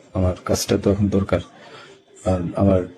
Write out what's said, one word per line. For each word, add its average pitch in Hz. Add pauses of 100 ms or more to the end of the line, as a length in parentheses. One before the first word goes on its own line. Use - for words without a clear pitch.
(140)
আমার 92 (100)
কাজটা 95
তো 101
এখন 101
দরকার, 98 (840)
কারণ 92
আমার 98 (140)